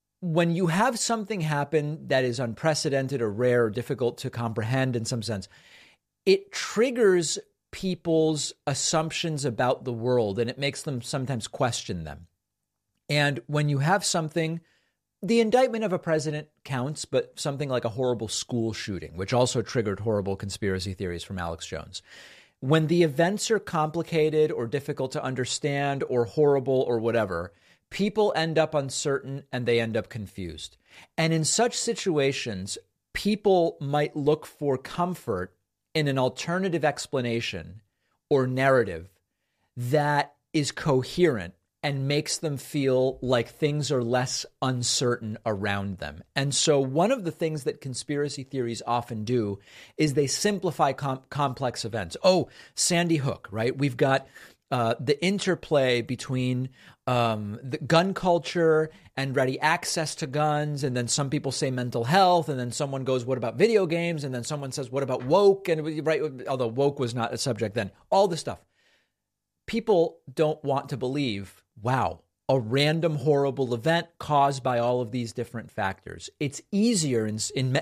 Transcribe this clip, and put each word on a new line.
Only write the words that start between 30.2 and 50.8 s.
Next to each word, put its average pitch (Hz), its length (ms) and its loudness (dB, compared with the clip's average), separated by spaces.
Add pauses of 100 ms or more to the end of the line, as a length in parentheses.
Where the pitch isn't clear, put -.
And 160 160 2
in 160 120 2
such 233 300 2
situations, 135 1000 -2 (380)
people 190 640 2
might 147 340 -2
look 147 300 2
for 139 320 -2
comfort 127 800 -4 (400)
in 151 140 0
an 135 100 0
alternative 170 680 0
explanation 117 960 -4 (480)
or 131 160 4
narrative 127 640 2 (640)
that 147 560 2 (220)
is 151 180 0
coherent 131 800 2 (300)
and 139 260 -2
makes 143 300 0
them 147 180 -4
feel 131 640 2
like 123 300 0
things 147 420 -2
are 127 100 2
less 123 440 -2 (160)
uncertain 120 840 0
around 101 540 -2
them. 73 260 -12 (100)
And 139 200 0
so 143 260 4
one 143 300 2
of 254 140 0
the 165 60 -4
things 156 340 -4
that - 180 -4
conspiracy 143 600 -4
theories 120 440 -4
often 113 380 -2
do 107 340 0 (400)
is 151 160 2
they 139 140 4
simplify 175 640 0